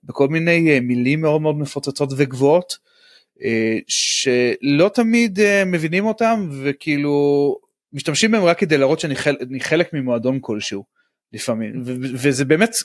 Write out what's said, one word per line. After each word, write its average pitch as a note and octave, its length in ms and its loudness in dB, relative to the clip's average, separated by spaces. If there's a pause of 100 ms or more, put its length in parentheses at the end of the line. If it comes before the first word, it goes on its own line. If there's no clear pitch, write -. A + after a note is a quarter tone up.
בכל C#3 240 0
מיני, E3 420 2
אה, C3+ 100 6
מילים B2 400 0
מאוד D#3 220 0
מאוד D3+ 140 0
מפוצצות C#3 600 -4
וגבוהות, C#3 640 2 (640)
אה, A2+ 440 0
שלא C3+ 1080 0
תמיד, A3+ 460 2
אה, G3+ 240 4
מבינים F3+ 420 -2
אותם, A3 420 0 (140)
וכאילו C#3+ 920 0 (360)
משתמשים D#3 380 -2
בהם G#3+ 140 2
רק E3+ 140 4
כדי D#3 200 2
להראות C3+ 220 2
שאני C#3+ 160 -4
חל-, C#3+ 200 0 (140)
אני C3 100 -8
חלק E3 320 0
ממועדון B2+ 480 -2
כלשהו, G#2 440 -8 (480)
לפעמים. A2+ 520 -6
ו-, B2 80 -8
ו-, B2+ 220 -6
וזה C3 300 0
באמת E3 400 2